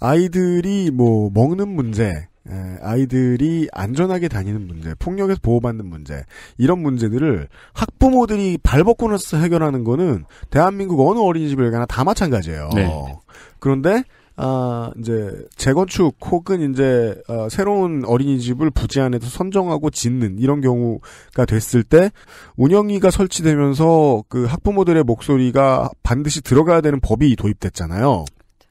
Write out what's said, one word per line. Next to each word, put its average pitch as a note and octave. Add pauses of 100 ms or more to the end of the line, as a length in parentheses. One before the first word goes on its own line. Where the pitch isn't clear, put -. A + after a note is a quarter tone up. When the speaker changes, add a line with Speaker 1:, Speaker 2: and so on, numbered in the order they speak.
Speaker 1:
아이들이 F3
뭐 A2+
먹는 E3+
문제, A#2 (440)
에, F#2
아이들이 B2+
안전하게 E3+
다니는 G#2
문제, D#2+
폭력에서 F#3+
보호받는 A#2
문제, D2+ (340)
이런 E3+
문제들을 B2 (240)
학부모들이 G#3+
발 D3
벗고 A#3
나서 F#3+
해결하는 D#3
거는 B2 (260)
대한민국 F3+
어느 G#3+
어린이집에 D#3
가나 A#2
다 B2
마찬가지예요. G2
Speaker 2:
네. G2 (720)
Speaker 1:
그런데 D3 (360)
아, B2+
이제 A2 (240)
재건축 E3 (140)
혹은 E3+
이제, B2+
어, A2+
새로운 F#3
어린이집을 B2+
부지 -
안에서 B2
선정하고 F3
짓는 A#2+
이런 C#3
경우가 A#2+
됐을 A2+
때 F3+ (440)
운영위가 G3
설치되면서 D#3
그 B2
학부모들의 E3+
목소리가 C3 (140)
반드시 D3
들어가야 D#3+
되는 D3
법이 B2
도입됐잖아요. G2 (440)